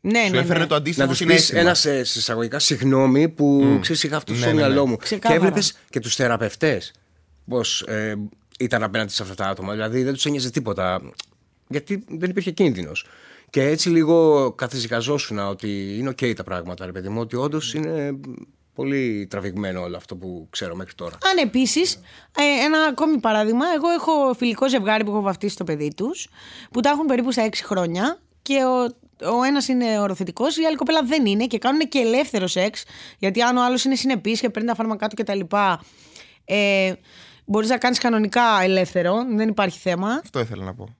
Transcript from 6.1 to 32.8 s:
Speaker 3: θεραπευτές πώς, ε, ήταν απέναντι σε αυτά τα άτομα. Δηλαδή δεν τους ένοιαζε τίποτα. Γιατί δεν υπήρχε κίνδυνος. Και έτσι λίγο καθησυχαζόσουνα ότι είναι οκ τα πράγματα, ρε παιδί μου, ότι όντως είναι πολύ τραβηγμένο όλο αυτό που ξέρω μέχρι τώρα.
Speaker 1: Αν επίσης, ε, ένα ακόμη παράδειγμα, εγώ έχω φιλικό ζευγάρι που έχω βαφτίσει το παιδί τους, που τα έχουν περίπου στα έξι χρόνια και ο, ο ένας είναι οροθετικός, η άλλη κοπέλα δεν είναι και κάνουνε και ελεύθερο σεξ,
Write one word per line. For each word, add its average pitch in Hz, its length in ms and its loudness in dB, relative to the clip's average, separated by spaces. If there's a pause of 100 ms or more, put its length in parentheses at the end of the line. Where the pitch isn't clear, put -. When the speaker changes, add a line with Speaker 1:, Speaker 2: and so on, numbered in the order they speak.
Speaker 3:
θεραπευτές 117 800 0 (560)
πώς, 120 340 -2
ε, 107 320 -4 (440)
ήταν 120 240 0
απέναντι 107 300 -2
σε - 100 -4
αυτά 95 120 -10
τα 98 120 -4
άτομα. 95 260 -4
Δηλαδή 110 300 -2
δεν 135 100 -2
τους 135 140 -2
ένοιαζε 135 240 -2
τίποτα. 95 500 -2 (680)
Γιατί 170 400 -6
δεν 170 220 -6
υπήρχε 185 200 -4
κίνδυνος. 92 560 0 (440)
Και 135 120 0
έτσι 151 260 2
λίγο 160 680 6
καθησυχαζόσουνα 117 920 -4
ότι 101 500 -8
είναι 131 100 -4
οκ 131 100 -8 (180)
τα 95 80 -10
πράγματα, 90 420 -8
ρε 90 60 -12
παιδί 95 160 -10
μου, 107 120 -4
ότι 117 160 -6
όντως 151 380 -4
είναι 151 440 -6 (560)
πολύ 131 560 -4
τραβηγμένο 95 520 -6
όλο 87 140 -10
αυτό 95 200 -14
που 90 340 -14
ξέρω 90 240 -8
μέχρι 95 200 -14
τώρα. 85 240 -12 (120)
Speaker 1:
Αν 381 60 2 (100)
επίσης, 262 480 0 (440)
ε, 285 260 2
ένα 311 140 2 (120)
ακόμη 302 280 0
παράδειγμα, 220 460 2 (120)
εγώ 302 120 0
έχω 302 480 2
φιλικό 247 320 0
ζευγάρι 220 360 2
που 208 60 -4
έχω 208 100 0
βαφτίσει 196 360 -2
το 185 80 -6
παιδί 151 320 -4
τους, 277 320 -6 (420)
που 247 100 -4
τα 277 100 4
έχουν 294 160 0
περίπου 254 260 0
στα 233 100 0
έξι 220 220 -2
χρόνια 190 540 -2 (240)
και 277 120 -2 (100)
ο, 254 180 2 (560)
ο 247 40 2
ένας 269 260 2
είναι 240 320 2
οροθετικός, 196 560 -2
η 320 80 0
άλλη 311 120 2
κοπέλα 311 280 0
δεν 269 220 2
είναι 208 200 2
και 233 120 -2
κάνουνε 277 260 0
και 285 140 -2
ελεύθερο 233 480 0
σεξ, 185 360 -2 (360)